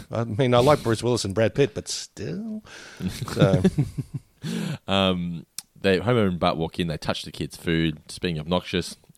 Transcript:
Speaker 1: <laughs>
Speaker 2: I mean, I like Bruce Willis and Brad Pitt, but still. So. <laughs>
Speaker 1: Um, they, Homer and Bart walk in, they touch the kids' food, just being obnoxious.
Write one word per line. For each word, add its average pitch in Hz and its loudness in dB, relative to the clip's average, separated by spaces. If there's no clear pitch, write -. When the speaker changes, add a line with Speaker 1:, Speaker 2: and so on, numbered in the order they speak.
Speaker 1:
<laughs> - -14
Speaker 2:
I 113 -2
mean, 117 0
I 120 8
like 143 6
Bruce 113 0
Willis 117 0
and 98 -2
Brad 110 2
Pitt, 143 2
but 87 -8
still. 214 -8
So. 98 4
<laughs> 190 2
Speaker 1:
Um, 92 0
they, 98 4
Homer 107 2
and 90 0
Bart 87 2
walk 80 -4
in, 87 0
they 78 -2
touch - -4
the 80 -14
kids' - -8
food, 82 0
just - -16
being 85 -2
obnoxious. 87 -2